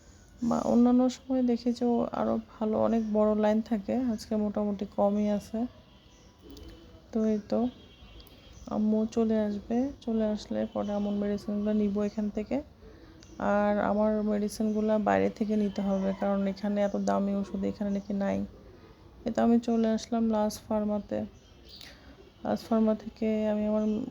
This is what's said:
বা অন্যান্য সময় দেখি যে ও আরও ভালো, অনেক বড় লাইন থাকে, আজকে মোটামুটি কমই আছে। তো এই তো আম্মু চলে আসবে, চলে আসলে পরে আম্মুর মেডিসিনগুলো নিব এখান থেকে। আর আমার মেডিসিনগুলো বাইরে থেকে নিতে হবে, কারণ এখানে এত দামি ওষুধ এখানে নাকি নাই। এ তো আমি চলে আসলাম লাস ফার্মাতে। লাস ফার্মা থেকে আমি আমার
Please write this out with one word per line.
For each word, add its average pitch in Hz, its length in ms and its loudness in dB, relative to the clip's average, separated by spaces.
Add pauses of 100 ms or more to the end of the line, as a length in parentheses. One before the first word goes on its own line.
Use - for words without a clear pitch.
(440)
বা 233 160 2
অন্যান্য 247 500 4
সময় 262 340 -2
দেখি 240 280 0
যে 240 140 -2
ও 240 260 2
আরও 226 280 0 (200)
ভালো, 220 200 0
অনেক 220 340 2
বড় 214 220 4
লাইন 214 260 2
থাকে, 220 340 -2
আজকে 233 400 -2
মোটামুটি 208 500 -2 (100)
কমই 208 340 2
আছে। 214 360 -2 (1500)
তো 220 140 0
এই 214 140 2 (100)
তো 220 180 0 (1000)
আম্মু 214 460 2
চলে 220 280 2
আসবে, 220 520 -2 (100)
চলে 220 240 0
আসলে 214 480 -2
পরে 208 200 -2
আম্মুর 202 200 -2
মেডিসিনগুলো 208 600 -2
নিব 208 260 2
এখান 208 300 -2
থেকে। 214 320 -4 (760)
আর 208 420 2
আমার 214 440 2
মেডিসিনগুলো 214 760 0
বাইরে 196 300 4
থেকে 214 260 -2
নিতে 208 260 0
হবে, 196 380 0
কারণ 196 280 0
এখানে 202 340 -2
এত 202 140 0
দামি 196 400 0
ওষুধ 196 280 -4
এখানে 196 260 -2
নাকি 202 240 -4
নাই। 196 320 -2 (800)
এ 233 60 -2
তো 226 100 0
আমি 233 180 6
চলে 226 280 0
আসলাম 226 440 0
লাস 214 360 0
ফার্মাতে। 214 580 -2 (1160)
লাস 214 200 -2
ফার্মা 220 320 2
থেকে 220 520 -2
আমি 214 200 0
আমার 214 160 2 (280)